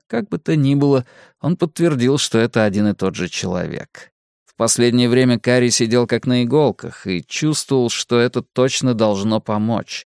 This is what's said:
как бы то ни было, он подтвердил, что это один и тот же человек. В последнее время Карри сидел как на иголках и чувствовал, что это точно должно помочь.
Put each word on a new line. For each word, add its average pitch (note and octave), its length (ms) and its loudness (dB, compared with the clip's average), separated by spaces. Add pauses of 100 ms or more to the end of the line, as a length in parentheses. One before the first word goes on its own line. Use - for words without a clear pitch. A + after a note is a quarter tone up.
как - 240 -6
бы F3 80 -4
то D#3+ 180 -2
ни C#3 200 2
было, C#3 300 2 (360)
он E3+ 160 -2
подтвердил, C#3+ 640 0
что - 180 -2
это A2+ 260 2
один G#2 240 2
и G2+ 60 0
тот F#2+ 220 -4
же F2+ 120 -6
человек. - 840 -8 (340)
В - 100 -20
последнее A#2+ 540 2
время B2 300 2
Карри B2 300 2
сидел A#2+ 360 2
как A#2 220 -2
на B2 160 0
иголках B2+ 640 -2
и F2+ 180 -4
чувствовал, C3+ 640 -2
что - 300 -2
это B2 240 0
точно B2+ 500 0
должно G#2+ 480 0
помочь. G#2+ 640 -4 (120)